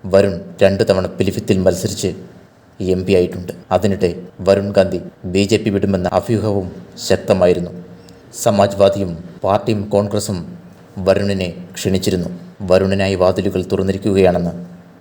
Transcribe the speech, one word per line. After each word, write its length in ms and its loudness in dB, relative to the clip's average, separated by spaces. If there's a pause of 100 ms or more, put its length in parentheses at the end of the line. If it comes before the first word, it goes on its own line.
(120)
വരുൺ 220 4 (280)
രണ്ടു 260 4
തവണ 180 2 (120)
പിലിഭിത്തിൽ 380 0 (100)
മത്സരിച്ച് 440 -2 (720)
എം 260 0
പി 120 2
ആയിട്ടുണ്ട്. 340 -2 (220)
അതിനിടെ 360 0 (360)
വരുൺ 300 2
ഗാന്ധി 220 2 (340)
ബി 180 2
ജെ 120 4
പി 120 0
വിടുമെന്ന 340 0 (100)
അഭ്യൂഹവും 500 0 (380)
ശക്തമായിരുന്നു. 680 2 (680)
സമാജ്വാദിയും 720 2 (320)
പാർട്ടിയും 380 0 (100)
കോൺഗ്രസും 460 -2 (680)
വരുണിനെ 420 0 (280)
ക്ഷണിച്ചിരുന്നു. 540 -2 (400)
വരുണിനായി 520 2
വാതിലുകൾ 400 0 (100)
തുറന്നിരിക്കുകയാണെന്ന് 840 2 (460)